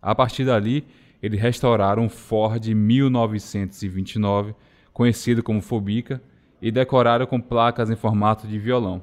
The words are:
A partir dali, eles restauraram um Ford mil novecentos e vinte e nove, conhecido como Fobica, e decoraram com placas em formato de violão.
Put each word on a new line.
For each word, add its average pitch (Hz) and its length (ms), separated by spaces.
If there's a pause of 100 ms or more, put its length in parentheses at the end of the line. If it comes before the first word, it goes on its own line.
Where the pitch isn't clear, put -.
A 104 140
partir 127 280
dali, 123 400 (380)
eles 104 180
restauraram 113 600
um 113 60
Ford 110 680
mil 117 340
novecentos 107 760
e 98 40
vinte 95 280
e - 20
nove, 101 340 (400)
conhecido 117 520
como 107 180
Fobica, 113 580 (400)
e 110 120
decoraram 123 520
com 123 160
placas 117 480
em 113 60
formato 107 540
de 107 100
violão. 107 440